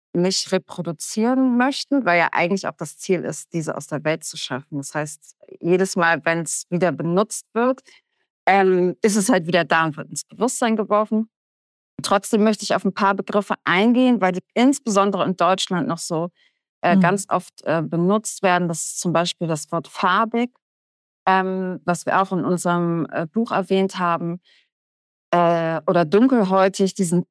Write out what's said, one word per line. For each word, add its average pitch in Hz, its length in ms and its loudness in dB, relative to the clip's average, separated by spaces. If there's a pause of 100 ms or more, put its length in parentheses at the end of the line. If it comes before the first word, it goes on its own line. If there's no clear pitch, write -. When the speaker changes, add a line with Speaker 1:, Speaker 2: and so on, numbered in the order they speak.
(140)
Speaker 1:
nicht 180 380 0
reproduzieren 220 1040 -2
möchten, 269 480 0
weil 175 140 2
ja 165 140 2
eigentlich 175 340 -2
auch - 100 -8
das - 220 -12
Ziel 175 260 -2
ist, - 280 -8
diese 160 240 -4
aus 151 100 -10
der 147 180 -8
Welt 156 200 -4
zu - 120 -12
schaffen. 139 420 -10
Das - 160 -10
heißt, 151 420 -10 (240)
jedes 185 360 0
Mal, 165 280 2
wenn's 165 440 -4
wieder 175 240 0
benutzt 170 640 -2
wird, 254 260 0 (680)
ähm, 185 560 4
ist 214 140 2
es 208 140 2
halt 180 160 2
wieder 170 180 2
da 165 220 2
und 156 100 -4
wird - 140 -14
ins - 140 -10
Bewusstsein 226 520 -2
geworfen. 214 540 0 (720)
Trotzdem 202 420 2
möchte 220 200 0
ich - 100 -2
auf 226 100 -2
ein 185 100 -2
paar 196 200 0
Begriffe 196 400 -4 (100)
eingehen, 233 560 4
weil 185 120 2
die 180 100 -6 (120)
insbesondere 202 680 2
in 175 120 -2
Deutschland 185 520 0
noch 170 100 -4
so, 170 300 -4 (540)
äh, 180 140 4
Speaker 2:
Mhm. 190 40 6
Speaker 1:
ganz 190 280 2
oft, - 360 -6
äh, 160 180 0
benutzt 175 600 -2
werden. 180 260 2
Das 165 140 -6
ist - 180 -8
zum 175 120 -2
Beispiel 170 360 -2
das 156 240 -6
Wort 170 160 -4
farbig, 226 640 0 (760)
ähm, 185 580 0
was 175 220 -4
wir 180 140 2
auch 196 120 -2
in 170 120 0
unserem, 170 680 0
äh, 160 140 -4
Buch 226 260 -4
erwähnt 190 460 -2
haben, 175 420 -4 (920)
äh, 170 560 2
oder 175 180 2
dunkelhäutig, 190 920 2
die 196 100 -2
sind 175 260 0